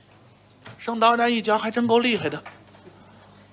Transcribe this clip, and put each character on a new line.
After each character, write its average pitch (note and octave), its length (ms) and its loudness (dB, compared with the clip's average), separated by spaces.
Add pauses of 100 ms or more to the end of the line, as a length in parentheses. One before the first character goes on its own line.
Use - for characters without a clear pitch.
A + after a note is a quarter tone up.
(760)
盛 A#3 220 -8
陶 A3+ 160 4
然 A#3+ 180 2
一 A3+ 80 0
瞧， G#3+ 160 0
还 G#3+ 140 -4
真 A#3+ 160 -2
够 A#3 140 4
厉 A#3 160 0
害 D#3+ 120 -4
的， D3 140 -8 (1120)